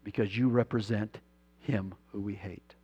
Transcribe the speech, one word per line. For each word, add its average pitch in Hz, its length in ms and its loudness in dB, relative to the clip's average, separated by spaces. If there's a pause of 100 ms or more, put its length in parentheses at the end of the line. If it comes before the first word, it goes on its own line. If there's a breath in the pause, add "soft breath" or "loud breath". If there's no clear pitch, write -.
because 104 340 0
you 127 120 4
represent 113 680 2 (420)
him 95 320 -2 (180)
who 104 80 -6
we 101 160 -4
hate. 95 480 -14